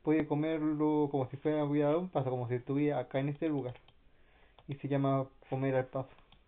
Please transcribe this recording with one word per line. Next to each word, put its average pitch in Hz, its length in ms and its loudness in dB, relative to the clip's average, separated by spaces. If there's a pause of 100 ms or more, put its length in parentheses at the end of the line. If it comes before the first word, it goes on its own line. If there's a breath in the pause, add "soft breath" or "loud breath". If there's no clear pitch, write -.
puede 151 240 2
comerlo 151 840 2
como 135 180 0
si - 80 -10
fuera, 151 280 0
voy 147 180 2
a 147 60 4
dar 151 80 4
un 185 120 -2
paso, 127 220 -2
como 123 180 -2
si 123 60 0
estuviera 139 460 0
acá 135 200 -4
en 139 80 0
este 156 220 -2
lugar. 127 240 -4 (920 soft breath)
Y 143 100 -8
se 143 120 -8
llama 135 380 0 (240)
comer 131 240 0
al 127 140 0
paso. 131 200 -6 (400)